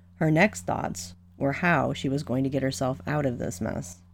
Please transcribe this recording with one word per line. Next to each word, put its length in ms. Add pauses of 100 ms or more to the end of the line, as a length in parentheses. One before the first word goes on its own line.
(180)
Her 120
next 360
thoughts 500 (220)
were 160
how 400
she 160
was 120
going 220
to 60
get 120
herself 460
out 180
of 140
this 220
mess. 380 (140)